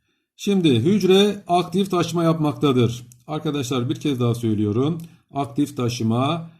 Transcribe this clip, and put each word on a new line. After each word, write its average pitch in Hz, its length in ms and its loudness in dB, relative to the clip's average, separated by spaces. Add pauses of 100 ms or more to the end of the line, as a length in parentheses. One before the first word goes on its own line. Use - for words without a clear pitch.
(360)
Şimdi 170 440 2
hücre 196 680 4
aktif 180 440 0
taşıma 165 340 0
yapmaktadır. 147 840 0 (200)
Arkadaşlar 143 600 -4
bir 156 60 -4
kez 135 260 -4
daha 120 140 2
söylüyorum. 113 640 0 (360)
Aktif 139 420 -4
taşıma 127 840 -2